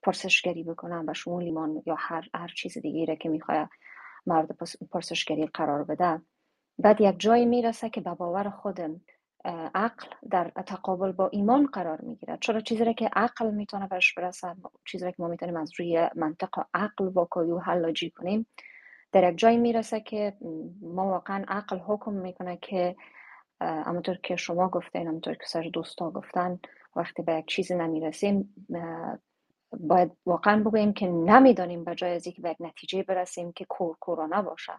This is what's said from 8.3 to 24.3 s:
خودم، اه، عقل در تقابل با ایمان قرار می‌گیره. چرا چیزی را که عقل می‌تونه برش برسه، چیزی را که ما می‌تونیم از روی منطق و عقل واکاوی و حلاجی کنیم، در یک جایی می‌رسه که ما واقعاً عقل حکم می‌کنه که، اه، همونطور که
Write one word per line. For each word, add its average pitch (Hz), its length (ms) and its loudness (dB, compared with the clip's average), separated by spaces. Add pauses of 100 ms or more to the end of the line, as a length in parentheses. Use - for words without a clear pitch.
خودم، 180 500 -6 (440)
اه، 165 300 -6
عقل 214 320 -2 (240)
در 175 220 2 (140)
تقابل 190 460 -2
با 190 160 2
ایمان 226 380 6
قرار 170 340 -4
می‌گیره. - 400 -10
چرا 220 200 0
چیزی 220 240 0
را 226 80 4
که 226 200 0
عقل 220 380 0
می‌تونه 208 360 -4
برش 185 280 0
برسه، 180 400 -6 (300)
چیزی 180 200 -8
را 180 60 -2
که 180 80 -12
ما 170 100 -4
می‌تونیم 170 280 -4
از 156 220 -4
روی 170 380 2
منطق 165 420 -4
و - 40 -2 (120)
عقل 202 340 -2
واکاوی 175 420 0
و 170 80 0
حلاجی 170 520 -2
کنیم، 208 360 -4 (680)
در 180 200 6
یک 170 60 -8
جایی 226 180 6
می‌رسه 226 440 0
که 208 340 -4 (480)
ما 180 240 -4
واقعاً 196 420 -2
عقل 196 300 -4
حکم 208 340 -4
می‌کنه 180 500 -6
که، 180 340 0 (640)
اه، 160 240 -2
همونطور 175 380 -2
که 180 140 -4